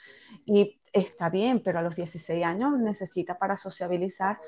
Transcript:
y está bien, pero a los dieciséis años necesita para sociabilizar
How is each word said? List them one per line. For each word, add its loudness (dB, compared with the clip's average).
y 4
está 0
bien, 2
pero 0
a 0
los -2
dieciséis -4
años 0
necesita -4
para -2
sociabilizar -4